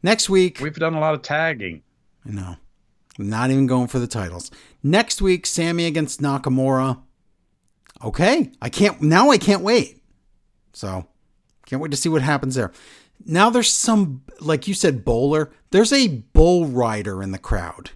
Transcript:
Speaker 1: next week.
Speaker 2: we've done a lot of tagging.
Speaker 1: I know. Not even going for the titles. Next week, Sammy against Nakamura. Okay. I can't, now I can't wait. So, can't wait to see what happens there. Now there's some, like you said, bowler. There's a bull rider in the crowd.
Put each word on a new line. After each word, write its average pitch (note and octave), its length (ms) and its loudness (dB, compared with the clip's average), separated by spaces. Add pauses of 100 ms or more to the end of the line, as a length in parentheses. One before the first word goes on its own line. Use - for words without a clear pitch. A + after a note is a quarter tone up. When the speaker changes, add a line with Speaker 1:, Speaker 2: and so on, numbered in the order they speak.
Speaker 1:
next G#3+ 260 2
week. F#3 320 2
Speaker 2:
we've D3+ 140 -8
done D#3+ 200 -2
a D#3 60 -2
lot D#3 140 0
of C3+ 80 -8
tagging. B2+ 600 -4 (460)
Speaker 1:
I - 40 -12
know. F#2 240 -10 (640)
Not A2 320 -4
even C3+ 160 2
going B2+ 220 0
for C3 100 -4
the A#2+ 80 -2
titles. F2 440 -8 (320)
Next F#3+ 400 0
week, F#3 240 0
Sammy E3+ 400 -2
against D#3 340 -4
Nakamura. C3+ 800 0 (1000)
Okay. B3 500 0 (100)
I A#2+ 60 -6
can't, G3+ 340 0
now F3 280 6
I A#3+ 80 6
can't G3 240 2
wait. A3 380 0 (720)
So, F#2 340 -10 (600)
can't C3+ 160 -8
wait D#3+ 80 -8
to C#3+ 60 -4
see - 120 -4
what D#3 140 0
happens C3+ 320 -2
there. A2+ 180 -2 (540)
Now F#3 240 2
there's A#3 220 0
some, F#3+ 500 0 (180)
like D3+ 280 -2
you G3 40 -4
said, C#3+ 320 0
bowler. C#3+ 460 0 (220)
There's G#3+ 200 4
a C4+ 160 4 (240)
bull E3+ 340 6
rider A2 560 -2
in G2 100 -6
the G2 60 -8
crowd. - 580 -8